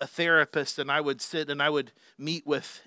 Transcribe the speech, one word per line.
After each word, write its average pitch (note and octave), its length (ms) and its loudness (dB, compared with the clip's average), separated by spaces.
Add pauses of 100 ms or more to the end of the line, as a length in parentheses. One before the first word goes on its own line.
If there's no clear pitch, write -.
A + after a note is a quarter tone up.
a C3+ 60 -4
therapist, D#3+ 720 2
and C#3+ 140 -2
I D3+ 100 2
would C#3 200 -2
sit D#3 280 -4
and C#3+ 120 -4
I D3 80 4
would C#3 220 -2 (260)
meet D#3 280 -6
with - 420 -4